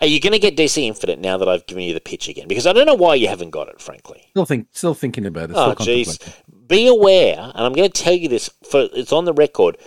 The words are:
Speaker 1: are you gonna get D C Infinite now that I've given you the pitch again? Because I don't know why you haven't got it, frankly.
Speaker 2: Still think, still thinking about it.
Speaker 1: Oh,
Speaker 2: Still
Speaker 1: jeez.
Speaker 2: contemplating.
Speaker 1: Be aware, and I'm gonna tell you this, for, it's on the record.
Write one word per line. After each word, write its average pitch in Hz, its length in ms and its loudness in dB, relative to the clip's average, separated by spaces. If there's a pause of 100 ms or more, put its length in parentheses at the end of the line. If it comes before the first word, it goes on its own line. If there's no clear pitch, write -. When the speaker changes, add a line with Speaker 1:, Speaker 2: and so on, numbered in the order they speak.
Speaker 1:
are 156 60 2
you 151 120 2
gonna 202 200 0
get 196 180 0
D 143 100 2
C 131 220 -2
Infinite 87 300 -6
now 95 180 -4
that 92 100 -2
I've 90 200 -2
given 90 180 -12
you 85 80 -6
the 80 80 -6
pitch - 260 -14
again? - 220 -16
Because 117 180 -4
I 180 60 2
don't 262 140 4
know 302 80 4
why 170 220 2
you 110 120 0
haven't 90 220 -10
got 78 180 -10
it, - 140 -20
frankly. - 480 -20
Speaker 2:
Still 190 160 -2
think, 131 260 -6
still 165 220 -4
thinking 117 320 -8
about 82 240 -10
it. - 80 -6
Speaker 1:
Oh, 117 160 2
Speaker 2:
Still 110 120 -6
Speaker 1:
jeez. 120 200 0
Speaker 2:
contemplating. - 640 -16
Speaker 1:
Be 220 180 4
aware, 190 520 6
and 120 280 -6
I'm 127 80 -2
gonna 190 160 2
tell 175 240 0
you 165 140 -2
this, 117 200 -4 (220)
for, 135 240 2
it's 123 180 -6
on 170 140 0
the 165 80 -2
record. 123 420 2 (100)